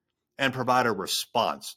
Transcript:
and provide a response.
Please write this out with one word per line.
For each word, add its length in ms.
and 140
provide 320
a 60
response. 840